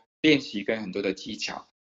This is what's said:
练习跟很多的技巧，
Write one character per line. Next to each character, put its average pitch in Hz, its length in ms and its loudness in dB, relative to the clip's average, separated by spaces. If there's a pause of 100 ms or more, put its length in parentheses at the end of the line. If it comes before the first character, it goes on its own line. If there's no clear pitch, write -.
(200)
练 151 200 6
习 101 240 -6
跟 110 160 0
很 98 100 -8
多 98 100 -2
的 98 140 0
技 - 220 -10
巧， - 320 -6 (140)